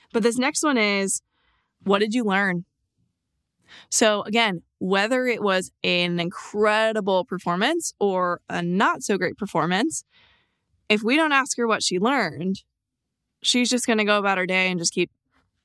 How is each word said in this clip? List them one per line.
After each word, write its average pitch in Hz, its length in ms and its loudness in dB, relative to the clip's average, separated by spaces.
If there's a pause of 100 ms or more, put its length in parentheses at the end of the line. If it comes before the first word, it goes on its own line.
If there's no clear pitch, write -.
(120)
But 233 100 0
this 226 160 2
next 269 260 -2
one 285 140 2
is, 202 460 0 (600)
what 202 160 2
did 214 140 0
you 247 100 0
learn? 190 420 0 (1200)
So 214 340 2
again, 214 380 0 (160)
whether 208 480 0
it 233 160 0
was 185 300 0 (120)
an 175 360 0
incredible 208 1080 0
performance 202 720 -2
or 185 480 0
a 175 140 -4
not 214 400 0
so 202 160 -2
great 180 200 -4
performance, 190 640 -2 (840)
if 214 120 4
we 233 140 2
don't 320 160 2
ask 262 260 0
her 240 100 -2
what 214 140 0
she - 180 -2
learned, 196 640 -2 (800)
she's 247 280 0
just 247 180 0
gonna 220 180 2
go 208 140 2
about 196 180 0
her 180 80 -2
day 185 240 0
and 180 100 -2
just 170 140 -2
keep, 175 160 0 (560)